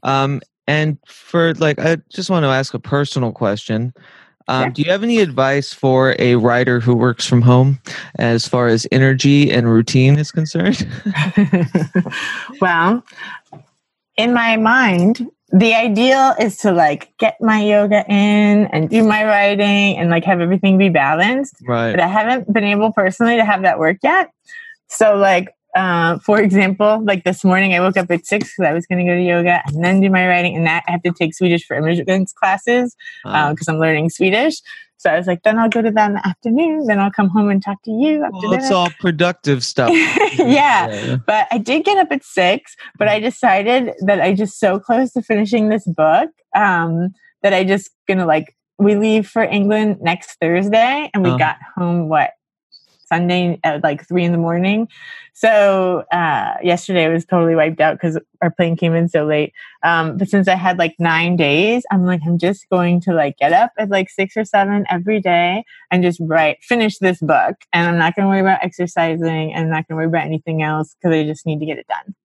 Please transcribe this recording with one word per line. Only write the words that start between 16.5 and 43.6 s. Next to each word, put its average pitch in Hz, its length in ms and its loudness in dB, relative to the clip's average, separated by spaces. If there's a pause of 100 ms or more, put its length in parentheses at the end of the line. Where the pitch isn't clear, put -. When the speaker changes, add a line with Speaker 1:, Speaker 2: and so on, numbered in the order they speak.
Speaker 2:
to, 202 140 0
like, 151 460 0
get 220 220 -2
my 220 220 0
yoga 208 460 2
in 208 580 2
and 160 220 -2
do 220 160 2
my 214 200 2
writing 202 760 2
and, 170 120 0
like, 170 140 0
have 180 160 0
everything 190 380 2
be 196 100 4
balanced. 185 680 0 (100)
Speaker 1:
Right. 117 260 -2
Speaker 2:
But 175 80 0
I 170 80 2
haven't 214 440 -2
been 208 120 0
able 208 280 0
personally 226 440 0
to 226 80 4
have 202 180 0
that 180 160 0
work 165 240 0
yet. 339 280 0 (580)
So, 214 280 2
like, 190 380 0 (220)
uh, 170 440 0
for 214 200 2
example, 208 640 2
like, 196 200 -2
this 180 200 -4
morning 185 300 2
I 175 60 2
woke 185 160 0
up 180 140 -2
at 175 160 -2
six - 280 -4
'cause 185 100 -2
I 151 80 2
was 170 140 -4
gonna 180 180 -2
go 175 100 0
to 180 80 0
yoga 175 440 0
and 151 180 -4
then 190 160 2
do 196 100 4
my 185 160 2
writing, 175 300 0
and 165 100 -2
that 165 200 -2
I 170 60 -6
have 175 100 -6
to 175 100 -2
take 165 220 -4
Swedish 170 320 0
for 123 100 -8
immigrants 170 560 -2
classes, 233 640 -2 (300)
uh, 104 60 -12
Speaker 1:
Wow. 151 240 0
Speaker 2:
'cause 160 140 -8
I'm 160 120 -2
learning 160 300 0
Swedish. 214 500 0 (380)
So - 120 0
I 160 80 0
was 180 80 -4
like, 175 160 -4
"Then 220 160 2
I'll 226 100 2
go 226 140 -2
to 226 80 0
that 214 180 2
in 202 60 -2
the 202 120 -6
afternoon. 294 600 -2
Then 208 140 0
I'll 196 100 0
come 196 180 0
home 208 220 0
and 196 120 0
talk 202 200 -10
to 226 80 -12
you 294 340 0
after 190 160 -6
Speaker 1:
Well, 208 140 -2
it's 262 140 -2
Speaker 2:
dinner." 196 80 2
Speaker 1:
all 175 140 0 (100)
productive 165 640 0
stuff. - 260 0
Speaker 2:
<laughs> 330 100 4 (360)
Yeah. 269 540 2
Speaker 1:
Yeah. 160 260 -6 (100)
Speaker 2:
But 214 260 0
I 240 60 -2
did 262 260 -2
get 392 140 2
up 349 120 2
at 277 140 -6
six, 190 500 -2 (240)
but 208 100 0
I 214 120 0
decided 233 800 0